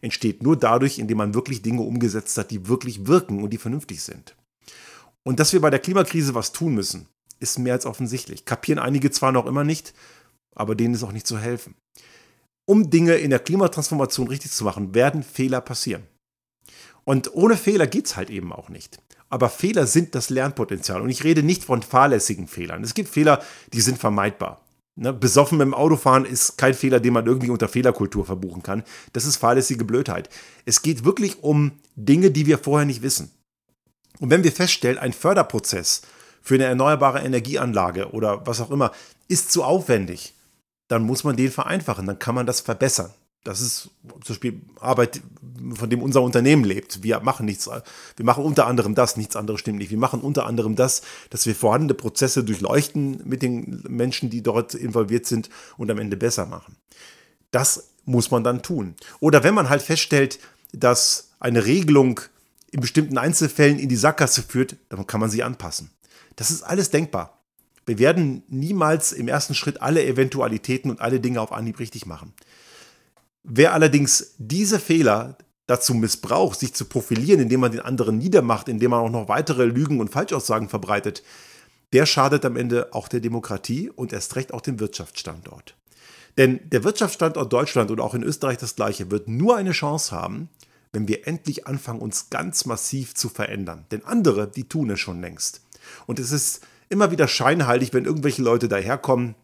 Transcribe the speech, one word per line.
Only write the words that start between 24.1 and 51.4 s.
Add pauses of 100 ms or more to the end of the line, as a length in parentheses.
Ne?
Besoffen
mit
dem
Autofahren
ist
kein
Fehler,
den
man
irgendwie
unter
Fehlerkultur
verbuchen
kann. (300)
Das
ist
fahrlässige
Blödheit. (360)
Es
geht
wirklich
um (240)
Dinge,
die
wir
vorher
nicht
wissen. (880)
Und
wenn
wir
feststellen,
ein
Förderprozess (400)
für
eine
erneuerbare
Energieanlage
oder
was
auch
immer (380)
ist
zu
aufwendig, (540)
dann
muss
man
den
vereinfachen,
dann
kann
man
das
verbessern. (300)
Das
ist (100)
zum
Beispiel (180)
Arbeit, (540)
von
dem
unser
Unternehmen
lebt.
Wir
machen
nichts,
wir
machen
unter
anderem
das,
nichts
anderes
stimmt
nicht.
Wir
machen
unter
anderem
das, (260)
dass